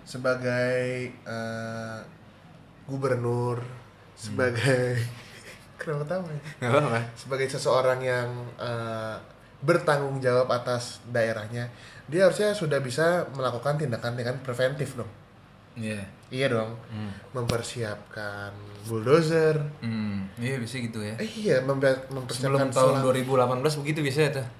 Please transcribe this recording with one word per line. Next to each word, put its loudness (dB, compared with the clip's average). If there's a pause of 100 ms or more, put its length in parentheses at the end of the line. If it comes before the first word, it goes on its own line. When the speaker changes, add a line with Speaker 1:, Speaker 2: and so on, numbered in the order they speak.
Speaker 1:
sebagai, 0 (340)
eh, -6 (840)
gubernur, 0
Speaker 2:
Hmm. -16
Speaker 1:
sebagai 2 (360)
<laughs> -20
kenapa -4
tahu -4
ya? -8 (200)
Speaker 2:
Nggak -2
apa-apa. 4 (160)
Speaker 1:
Sebagai -2
seseorang 4
yang, 0 (260)
eh, -6 (420)
bertanggung 2
jawab 4
atas -2
daerahnya, -2 (360)
dia 2
harusnya 6
sudah 0
bisa 2
melakukan 0
tindakan, -2
tindakan -2
preventif -2
dong. -8 (640)
Speaker 2:
Iya. -6 (260)
Speaker 1:
Iya -2
dong. -2 (100)
Speaker 2:
Hmm. -8 (220)
Speaker 1:
Mempersiapkan -6 (300)
bulldozer. 4 (220)
Speaker 2:
Hmm, -2 (100)
iya, -2
bisa -6
gitu -6
ya. -6
Speaker 1:
Eh, -4 (100)
iya, 4
mempe-, 4 (100)
mempersiapkan -4 (100)
Speaker 2:
Sebelum 4
tahun 8
Speaker 1:
selang. 4
Speaker 2:
dua 6
ribu 2
delapan 4
belas 2
begitu -2
biasa 0
ya 4
tuh. -4 (120)